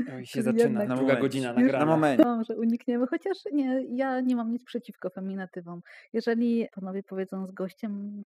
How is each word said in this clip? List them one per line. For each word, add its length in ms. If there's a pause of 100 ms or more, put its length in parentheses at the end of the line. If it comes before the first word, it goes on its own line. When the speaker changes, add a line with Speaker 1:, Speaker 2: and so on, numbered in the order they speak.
(140)
Speaker 1:
Oj, 120
się 60
Speaker 2:
Czyli 120
Speaker 1:
zaczyna. 180
Speaker 2:
jednak 260
Speaker 3:
Na 60
Speaker 1:
Druga 80
Speaker 3:
momencie. 200
Speaker 1:
godzina 260
Speaker 2:
już 80
Speaker 1:
nagrania. 280
Speaker 3:
Na 60
momencie. 280
Speaker 2:
myślałam, 260
że 120
unikniemy, 500
chociaż 300 (160)
nie, 320 (120)
ja 240
nie 160
mam 160
nic 120
przeciwko 460
feminatywom. 720 (320)
Jeżeli 600
panowie 280
powiedzą 440
z 60
gościem 720